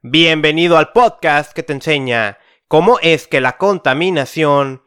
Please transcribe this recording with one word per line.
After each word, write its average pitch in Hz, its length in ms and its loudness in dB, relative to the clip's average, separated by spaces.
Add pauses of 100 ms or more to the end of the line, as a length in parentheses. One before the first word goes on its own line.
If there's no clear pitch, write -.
Bienvenido 160 760 2
al 151 140 0
podcast 165 600 0
que - 120 -10
te - 80 -10
enseña 127 640 -4 (300)
cómo 185 340 2
es 160 240 0
que 143 140 -2
la 127 160 -2
contaminación 147 1300 -2